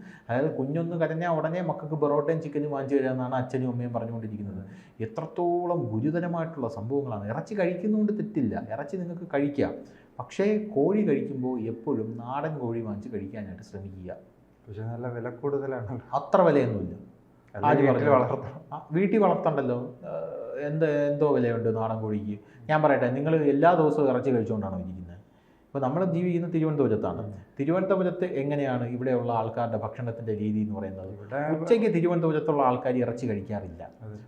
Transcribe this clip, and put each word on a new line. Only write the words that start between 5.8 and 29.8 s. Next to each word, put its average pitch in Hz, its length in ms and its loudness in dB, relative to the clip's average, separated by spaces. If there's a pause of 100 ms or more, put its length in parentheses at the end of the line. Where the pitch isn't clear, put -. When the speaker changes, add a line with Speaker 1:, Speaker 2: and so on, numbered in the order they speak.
Speaker 1:
സംഭവങ്ങളാണ്. 117 580 -4
ഇറച്ചി 160 320 -4
കഴിക്കുന്നതുകൊണ്ട് 208 520 2
തെറ്റില്ല, 214 600 0
ഇറച്ചി 143 260 -6
നിങ്ങൾക്ക് 175 360 -8
കഴിക്കാം. 139 400 2 (460)
പക്ഷേ, 214 560 0
കോഴി 185 320 4
കഴിക്കുമ്പോൾ 127 540 0
എപ്പോഴും 113 560 -4
നാടൻ 143 400 -4
കോഴി 117 240 -2
വാങ്ങിച്ച് 104 320 -6
കഴിക്കാനായിട്ട് 95 500 -8
ശ്രമിക്കുക. 95 520 -12 (520)
Speaker 2:
പക്ഷേ, 107 140 -10
നല്ല 117 260 -6
വില 120 220 -6
കൂടുതലാണല്ലോ. 131 880 -4
Speaker 1:
അത്ര 190 240 4
വിലയൊന്നുമില്ല. 120 720 2 (420)
Speaker 2:
അല്ല, 104 120 -2
Speaker 1:
ആര് 151 100 6
Speaker 2:
വീട്ടിൽ 139 160 6
Speaker 1:
പറഞ്ഞു? 143 160 2
Speaker 2:
വളർത്താം. 127 520 0 (120)
Speaker 1:
ആ, - 180 -12
വീട്ടിൽ 190 260 2
വളർത്തണ്ടല്ലോ. 135 840 2
ഏഹ്, 143 400 -8 (240)
എന്ത്, 156 180 0
എന്തോ 147 480 2
വിലയുണ്ട് 117 420 2
നാടൻ 110 260 -2
കോഴിക്ക്? 104 380 -4 (300)
ഞാൻ 151 140 4
പറയട്ടെ, 127 280 4
നിങ്ങൾ 147 240 2
എല്ലാ 147 380 6
ദിവസവും 151 360 6
ഇറച്ചി 127 220 2
കഴിച്ചുകൊണ്ടാണോ 107 460 0
ഇരിക്കുന്നത്? 87 380 -10 (500)
ഇപ്പൊ - 140 -6
നമ്മൾ 147 260 2
ജീവിക്കുന്ന 170 440 0
തിരുവനന്തപുരത്താണ്. 120 760 2
Speaker 2:
ഉം. - 80 -10 (260)
Speaker 1:
തിരുവനന്തപുരത്ത് 185 680 2
എങ്ങനെയാണ് 135 600 0
ഇവിടെയുള്ള 120 460 0
ആൾക്കാരുടെ 113 440 0
ഭക്ഷണത്തിന്റെ 113 580 -6